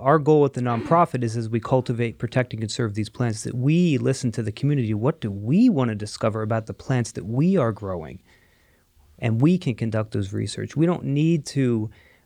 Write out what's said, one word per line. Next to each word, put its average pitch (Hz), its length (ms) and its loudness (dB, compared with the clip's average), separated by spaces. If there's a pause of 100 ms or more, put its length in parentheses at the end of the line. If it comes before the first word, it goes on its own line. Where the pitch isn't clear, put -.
our 143 180 4
goal 151 260 4
at 135 100 0
the 127 60 -4
nonprofit 123 600 2
is, 117 140 -2
as 113 120 -4
we 113 120 -2
cultivate, 120 580 0
protect, 123 340 -2
and 110 80 -8
conserve 110 340 -4
these 107 140 -2
plants, 117 360 -2
that - 100 -6
we 151 420 2
listen 123 360 0
to 117 100 -4
the 104 80 -4
community. 135 420 0
What 110 280 0
do 110 100 -4
we 123 380 2
want 131 220 2
to 107 40 -2
discover 107 480 -4
about 110 240 -2
the - 80 -10
plants 123 380 -2
that - 140 -10
we 151 300 2
are 120 140 2
growing? 92 480 -8 (1000)
And 113 200 0
we 170 160 6
can 143 200 -4
conduct 110 380 -4
those 101 180 -4
research. 104 440 -6
We 160 100 2
don't - 180 -2
need 151 420 0
to, 120 440 0 (340)